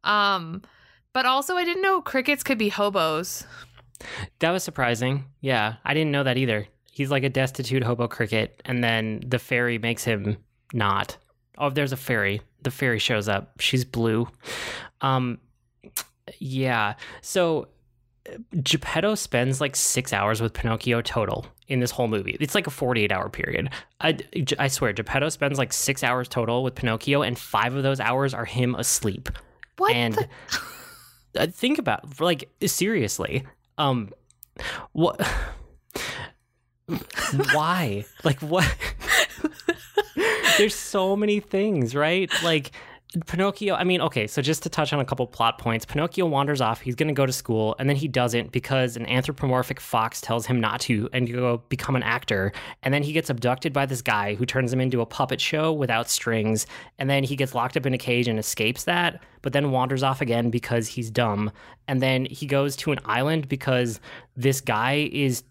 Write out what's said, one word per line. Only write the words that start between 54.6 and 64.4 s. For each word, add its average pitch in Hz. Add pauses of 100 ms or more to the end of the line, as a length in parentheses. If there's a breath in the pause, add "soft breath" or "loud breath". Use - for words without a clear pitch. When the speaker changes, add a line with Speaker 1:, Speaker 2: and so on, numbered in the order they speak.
Speaker 2:
him 131
into 127
a 113
puppet -
show 156
without 120
strings, 110 (320 loud breath)
and 135
then 139
he 135
gets 135
locked 123
up 135
in 131
a -
cage 120
and 113
escapes 110
that, 175 (180 loud breath)
but 131
then 143
wanders 131
off 135
again 117
because 117
he's 113
dumb, 107 (360 loud breath)
and 131
then 131
he 143
goes 139
to -
an 131
island 139
because 123 (360 loud breath)
this 135